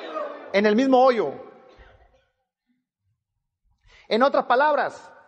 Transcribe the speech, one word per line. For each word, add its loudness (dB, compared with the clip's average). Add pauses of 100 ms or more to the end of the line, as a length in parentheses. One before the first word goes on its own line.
(520)
en 0
el 2
mismo 4
hoyo. 2 (2750)
En 0
otras 0
palabras, -2 (160)